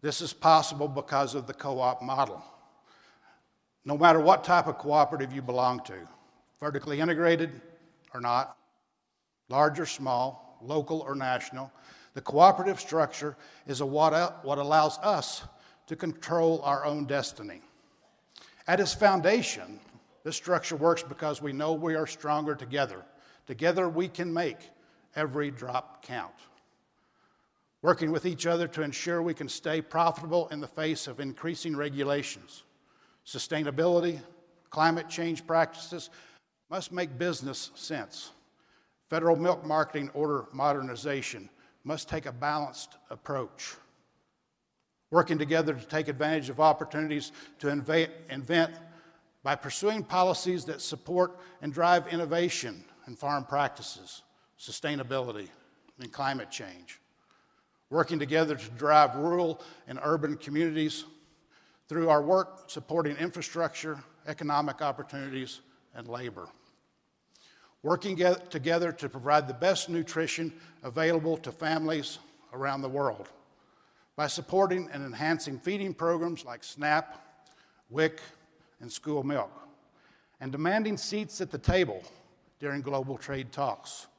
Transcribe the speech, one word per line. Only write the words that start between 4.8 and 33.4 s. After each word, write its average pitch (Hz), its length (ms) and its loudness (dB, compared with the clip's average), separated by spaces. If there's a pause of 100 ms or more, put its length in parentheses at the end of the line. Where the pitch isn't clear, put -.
you 139 80 -8
belong 123 420 0
to, 90 240 -14 (520)
vertically 147 420 -4
integrated 165 600 2 (520)
or 123 80 -8
not, 120 360 0 (920)
large 147 300 4
or 165 60 -2
small, 131 760 -4
local 147 420 -2
or 139 120 -6
national, 131 580 -4 (440)
the 135 60 -10
cooperative 185 580 8
structure 147 560 -2 (320)
is 135 140 -4
a 143 40 0
what, 156 580 2
what 139 140 0
allows 151 420 4
us 190 440 -2 (420)
to 160 100 -10
control 165 680 2
our 143 200 0
own 147 220 -2
destiny. 110 560 -4 (1040)
At 180 140 4
its - 160 2
foundation, 185 840 4 (440)
this 160 120 -6
structure 170 400 -2
works 165 280 4
because 143 400 -6
we 143 100 -4
know 151 200 -2
we 160 200 -2
are 156 140 0
stronger 151 480 -2
together. 123 500 -2 (400)
Together 165 420 2
we 170 200 0
can 175 260 -6
make 165 240 -2 (580)
every 147 360 -2
drop 127 520 -8
count. 110 300 -8 (1500)
Working 160 280 4
with 160 140 -2
each 165 220 -2
other 170 220 0
to 160 120 -6
ensure 170 400 -2
we 165 140 -2
can 139 120 -8
stay 160 320 -4
profitable 160 680 0
in 151 120 -8
the 143 80 -8
face 156 380 -4
of 131 140 -12
increasing 151 580 -6
regulations. 143 880 -4 (600)
Sustainability, 160 960 0 (520)